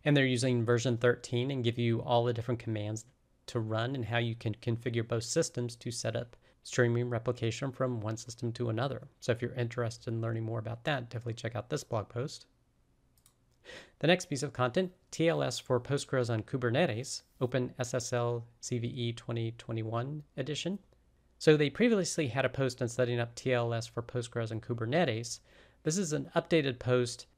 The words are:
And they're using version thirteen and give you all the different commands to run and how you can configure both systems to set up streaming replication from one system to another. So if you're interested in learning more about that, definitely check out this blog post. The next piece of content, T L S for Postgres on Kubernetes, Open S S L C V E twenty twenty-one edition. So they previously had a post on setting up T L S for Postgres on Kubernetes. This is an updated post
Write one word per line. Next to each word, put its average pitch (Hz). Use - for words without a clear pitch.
And 147
they're 135
using 123
version 120
thirteen 123
and 131
give 117
you 113
all 120
the 120
different 117
commands 107
to 123
run 113
and 120
how 117
you 113
can 110
configure 117
both 113
systems 120
to -
set 117
up 120
streaming 120
replication 120
from 127
one 110
system -
to 120
another. 120
So -
if 117
you're 120
interested 117
in 113
learning 113
more 113
about 113
that, 131
definitely 113
check 110
out 104
this -
blog 104
post. -
The 147
next 180
piece 139
of 117
content, 180
T 165
L 151
S 131
for 127
Postgres 127
on 110
Kubernetes, 123
Open 127
S 123
S 123
L 120
C 123
V 117
E 120
twenty 117
twenty-one 117
edition. 151
So 156
they 147
previously 196
had 135
a -
post 131
on 120
setting 120
up 117
T 127
L 117
S 113
for -
Postgres 117
on 110
Kubernetes. 120
This 160
is 175
an 139
updated 147
post 123